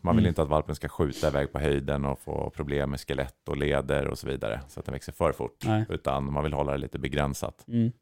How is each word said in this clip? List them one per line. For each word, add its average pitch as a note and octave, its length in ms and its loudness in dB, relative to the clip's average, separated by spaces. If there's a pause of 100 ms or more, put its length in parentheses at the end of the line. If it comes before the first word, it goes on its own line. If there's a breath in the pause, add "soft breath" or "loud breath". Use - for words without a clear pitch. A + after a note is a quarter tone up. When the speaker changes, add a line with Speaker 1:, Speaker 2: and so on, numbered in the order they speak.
Speaker 1:
Man F2 140 4
vill G#2+ 100 8
Speaker 2:
Mm. - 40 6
Speaker 1:
inte E2 120 2
att D2 80 2
valpen D2+ 260 2
ska - 140 -8
skjuta D2+ 380 0
iväg C#2+ 240 2
på C#2+ 80 -4
höjden C#2+ 460 0
och C#2 140 -2
få C#2+ 300 -6
problem C#2+ 400 -2
med C#2 100 -4
skelett C#2 500 -6
och C#2+ 80 -2
leder C#2 500 0
och C#2 120 -4
så - 80 -10
vidare, A#1+ 400 -4
så - 120 -12
att - 60 -12
den C2 80 -6
växer C#2+ 180 -10
för D#2+ 200 2
fort. - 340 -8
Speaker 2:
Nej. G#2+ 240 2
Speaker 1:
Utan C#2 440 -2
man D2 100 0
vill D2+ 100 -2
hålla C#2+ 180 0
det C#2 60 0
lite C#2+ 220 -6
begränsat. C#2+ 680 -2
Speaker 2:
Mm. A#2 240 2 (100)